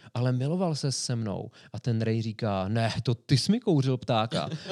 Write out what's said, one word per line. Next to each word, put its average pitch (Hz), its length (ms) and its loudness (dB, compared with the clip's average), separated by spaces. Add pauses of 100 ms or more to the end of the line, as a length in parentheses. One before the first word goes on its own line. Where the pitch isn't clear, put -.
(140)
„Ale 123 180 2
miloval 151 440 0
ses 139 220 -2
se - 180 -4
mnou.“ 107 340 -4 (240)
A 117 60 -8
ten 113 220 0
Ray 110 200 0
říká: 104 460 -2
„Ne, 113 260 0 (100)
to 120 120 2
ty - 220 2
jsi - 140 2
mi 226 80 4
kouřil 135 380 2
ptáka.“ 113 520 0 (220)